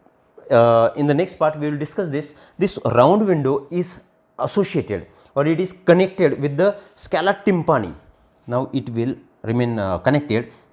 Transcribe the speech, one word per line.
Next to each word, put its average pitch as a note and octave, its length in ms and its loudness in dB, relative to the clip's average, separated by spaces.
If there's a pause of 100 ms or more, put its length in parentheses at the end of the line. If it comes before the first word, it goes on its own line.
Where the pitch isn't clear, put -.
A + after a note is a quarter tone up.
(500)
uh, A#2 460 6
in D3 100 -2
the D3 80 2
next E3 220 -2
part D#3 240 -2
we D3 100 -4
will D3 80 -4
discuss D3+ 300 -6
this. D3 260 -6 (240)
This F#3+ 280 -2
round D3+ 420 4
window C#3+ 420 0
is F3 320 -6 (380)
associated C#3 680 -4 (280)
or C#3 100 2
it D#3+ 140 0
is F3+ 140 -4
connected F3 680 2
with C#3+ 160 -4
the G3 200 2 (180)
scala F#3 500 -2
tympani. D3 480 0 (540)
Now, B2+ 260 -4
it C3+ 160 -6
will A#2+ 260 -4 (260)
remain, A#2 380 -2
uh, F#2+ 200 -2
connected C3 520 -2 (220)